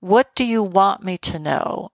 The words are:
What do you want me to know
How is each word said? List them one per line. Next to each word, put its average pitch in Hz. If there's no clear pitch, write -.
What 208
do 254
you 226
want 196
me 185
to -
know -